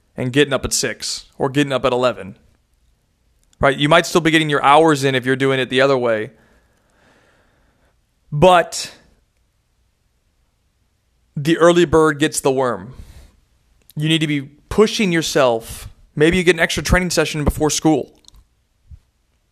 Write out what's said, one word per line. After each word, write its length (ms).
and 160
getting 220
up 100
at 100
six 640
or 120
getting 240
up 100
at 100
eleven? 440
Right? 160
You 140
might 160
still 160
be 80
getting 220
your 100
hours 420
in 120
if 100
you're 100
doing 240
it 120
the 100
other 160
way. 340
But 640
the 220
early 280
bird 340
gets 220
the 100
worm. 420
You 140
need 100
to 80
be 140
pushing 720
yourself. 800
Maybe 220
you 60
get 120
an 40
extra 240
training 260
session 340
before 280
school. 420